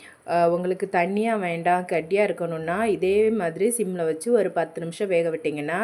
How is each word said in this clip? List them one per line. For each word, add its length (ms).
அஹ், 220
உங்களுக்கு 400
தண்ணியா 500
வேண்டாம், 460
கட்டியா 380
இருக்கணும்னா 540
இதே 280
மாதிரி 360
சிம்ல 340
வச்சு 280
ஒரு 180
பத்து 300
நிமிஷம் 280
வேக 200
விட்டிங்கன்னா 560